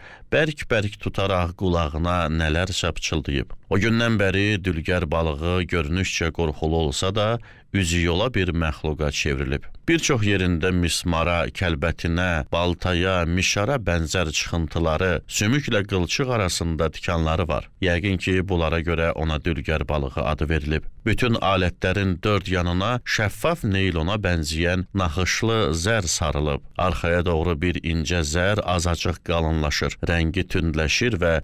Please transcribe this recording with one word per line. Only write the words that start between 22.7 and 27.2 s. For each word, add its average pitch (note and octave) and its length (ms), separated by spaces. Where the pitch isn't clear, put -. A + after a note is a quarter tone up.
şəffaf D3+ 580
neylona F#2+ 520
bənzəyən E2+ 800
naxışlı F#2 640
zər F2 360
sarılıb. D2 540
Arxaya F2 480